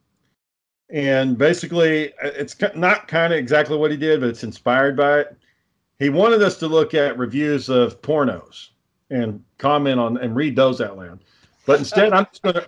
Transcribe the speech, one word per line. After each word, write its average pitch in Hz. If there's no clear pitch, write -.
And 135
basically, 160
it's 143
ki-, 202
not 180
kinda 165
exactly 147
what 151
he 147
did, 151
but 123
it's 117
inspired 127
by 143
it. -
He 139
wanted 208
us 190
to 165
look 156
at 139
reviews 135
of 123
pornos 135
and 113
comment 139
on 117
and 120
read 143
those 131
out 101
loud. 90
But 143
instead, 202
I'm 196
just -
gonna, 175